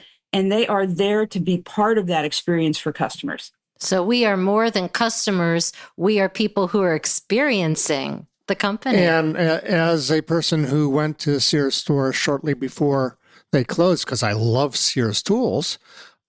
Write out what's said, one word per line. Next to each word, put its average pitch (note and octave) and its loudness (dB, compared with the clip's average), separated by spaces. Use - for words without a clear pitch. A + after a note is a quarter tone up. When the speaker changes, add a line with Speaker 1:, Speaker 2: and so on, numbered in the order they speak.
Speaker 1:
and G3 2
they A3 0
are G3 0
there G3+ 0
to G3 -4
be F3 0
part G#3+ 0
of F#3 0
that D#3+ 0
experience D#3+ 0
for D#3 -6
customers. - -8
Speaker 2:
So F#3 0
we A#3+ 2
are G3+ 2
more G#3 2
than F#3 -4
customers. F3 0
We G3+ 2
are F#3+ 2
people G3 -2
who G#3 0
are E3+ 2
experiencing D#3+ -2
the F#3+ -2
company. G#3+ -2
Speaker 3:
And, D#3+ 2
uh, E3 2
as E3 0
a D#3 0
person D#3+ 0
who C#3+ 0
went D3+ -2
to C#3+ 0
Sears C#3 0
store C3+ 0
shortly C#3+ -2
before C3 -2
they C3+ 4
closed, E3+ 2
'cause - -4
I G#2+ 2
love A#2 0
Sears - 0
tools, F#3+ 0